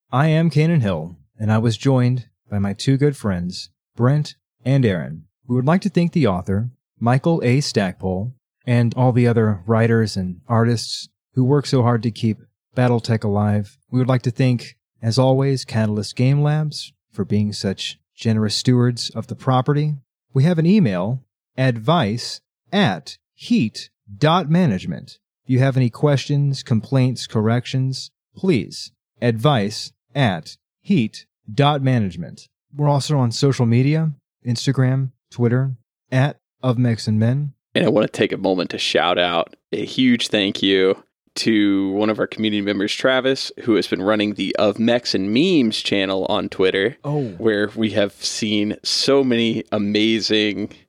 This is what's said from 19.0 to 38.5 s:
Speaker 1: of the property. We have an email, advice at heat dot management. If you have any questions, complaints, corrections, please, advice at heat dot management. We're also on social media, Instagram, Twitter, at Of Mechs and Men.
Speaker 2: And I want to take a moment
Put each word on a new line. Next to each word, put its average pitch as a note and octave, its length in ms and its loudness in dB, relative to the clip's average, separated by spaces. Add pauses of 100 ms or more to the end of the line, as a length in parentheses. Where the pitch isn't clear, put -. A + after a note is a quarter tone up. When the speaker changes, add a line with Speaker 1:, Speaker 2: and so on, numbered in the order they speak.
Speaker 1:
of A2+ 180 -10
the A2+ 80 -8
property. D3 600 0 (360)
We C3+ 120 2
have E3+ 160 2
an D#3+ 80 2
email, B2 560 2 (340)
advice A#2+ 840 0 (320)
at C#3 460 -2 (160)
heat - 560 -2 (260)
dot D3+ 340 2
management. A#2+ 680 -2 (260)
If - 60 -20
you C3 100 2
have C3 160 2
any B2+ 140 2
questions, C#3+ 720 0
complaints, B2+ 680 0
corrections, B2 840 -2 (240)
please, - 560 -2 (300)
advice A2+ 720 0 (220)
at G#2 440 -2 (240)
heat C3 440 0 (260)
dot C#3 300 2
management. G2+ 640 -2 (280)
We're D3 140 0
also C#3+ 280 0
on A#2+ 140 0
social C3 340 0
media, C#3+ 460 2 (340)
Instagram, C3 640 0 (200)
Twitter, B2 440 0 (360)
at C3 260 0 (240)
Of B2+ 160 0
Mechs A#2+ 300 0
and G#2+ 120 2
Men. C3+ 340 0 (200)
Speaker 2:
And F3+ 120 2
I B2+ 40 4
want G#2+ 160 2
to - 60 -6
take - 220 0
a - 40 -8
moment F#2 340 -2